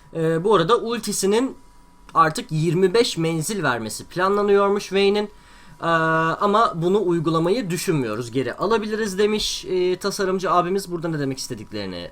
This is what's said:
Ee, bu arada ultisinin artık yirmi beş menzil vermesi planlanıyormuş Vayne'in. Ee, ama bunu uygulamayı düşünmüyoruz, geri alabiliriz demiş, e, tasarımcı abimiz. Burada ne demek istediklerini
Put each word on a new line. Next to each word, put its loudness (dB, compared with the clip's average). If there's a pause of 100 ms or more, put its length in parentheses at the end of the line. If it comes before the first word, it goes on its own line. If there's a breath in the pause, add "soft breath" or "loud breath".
(140 loud breath)
Ee, 0
bu 4
arada 4
ultisinin 0 (580)
artık 2
yirmi 2
beş 2
menzil -2
vermesi -4
planlanıyormuş 2
Vayne'in. 2 (500 loud breath)
Ee, -4
ama 2
bunu 0
uygulamayı 0
düşünmüyoruz, -2
geri -2
alabiliriz -2
demiş, 0
e, 0
tasarımcı -2
abimiz. 0
Burada -6
ne -4
demek -4
istediklerini -10